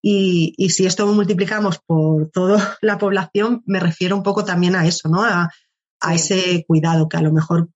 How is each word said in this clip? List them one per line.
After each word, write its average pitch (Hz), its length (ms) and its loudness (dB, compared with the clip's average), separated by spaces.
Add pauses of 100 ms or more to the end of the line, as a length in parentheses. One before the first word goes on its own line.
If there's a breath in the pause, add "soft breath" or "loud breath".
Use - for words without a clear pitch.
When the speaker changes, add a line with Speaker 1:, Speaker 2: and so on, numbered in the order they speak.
Speaker 1:
Y, 190 540 2
y 185 140 0
si 185 140 0
esto 185 200 0
lo 208 80 2
multiplicamos 202 720 0
por 156 440 0
toda 190 480 0
<laughs> - 40 -10
la 208 160 0
población, 202 680 -2
me 190 140 -2
refiero 180 380 -2
un 190 60 -4
poco 202 200 -2
también 180 320 0
a 160 100 2
eso, 165 240 -2
¿no? 180 140 2
A, 175 260 0 (520 loud breath)
a 165 160 0
Speaker 2:
Sí. - 160 -2
Speaker 1:
ese 180 340 0
cuidado, 160 400 2
que 165 100 -6
a 165 40 0
lo 156 100 0
mejor 165 440 0